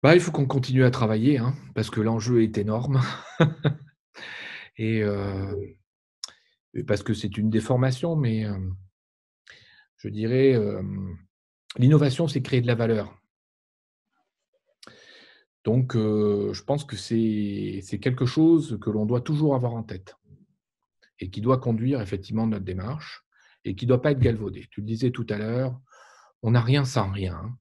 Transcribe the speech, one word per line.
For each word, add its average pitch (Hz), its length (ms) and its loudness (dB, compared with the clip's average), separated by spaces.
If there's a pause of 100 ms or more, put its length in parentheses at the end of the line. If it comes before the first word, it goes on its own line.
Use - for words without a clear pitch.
Bah, 147 120 8
il 180 60 8
faut 175 120 -4
qu'on 143 140 0
continue 131 380 2
à 123 60 8
travailler, 117 480 2
hein, 123 160 -2 (200)
parce 110 140 -2
que - 120 -4
l'enjeu 113 420 2
est 110 160 0
énorme. 120 420 0 (380)
<laughs> - 420 2 (960)
Et, 110 260 0
euh, 101 520 -2 (1200)
et 120 80 -4
parce 101 220 -2
que 110 100 -2
c'est 95 240 -6
une 107 100 0
déformation, 127 680 0
mais, 113 280 0
euh, 101 140 -6 (1400)
je - 120 -12
dirais, 120 440 2
euh, 104 300 0 (960)
l'innovation, 143 480 4
c'est 151 160 -2
créer 127 180 0
de 120 60 -2
la 120 80 2
valeur. 113 420 -2 (2500)
Donc, 127 320 2
euh, 104 560 2
je 98 100 -10
pense 147 220 -2
que - 120 -10
c'est, 104 840 -2
c'est 101 180 -8
quelque 127 260 -2
chose 156 560 4
que 110 80 -2
l'on 107 160 0
doit 120 160 0
toujours 151 320 0
avoir 123 200 -2
en 113 100 -8
tête - 320 -16 (1040)
et 92 100 -8
qui 104 100 -10
doit 127 180 2
conduire 123 440 0
effectivement 104 440 -4
notre 104 180 -2
démarche 95 600 -8 (400)
et 101 120 -6
qui 123 100 -4
doit 127 160 4
pas 156 80 2
être 139 80 0
galvaudé. 107 520 0
Tu - 100 -12
le 104 60 -8
disais 113 260 -2
tout 117 180 -6
à 104 80 -4
l'heure, 127 420 -4 (600)
on 113 80 0
n'a 120 100 6
rien 135 240 2
sans 107 260 0
rien. 95 500 -6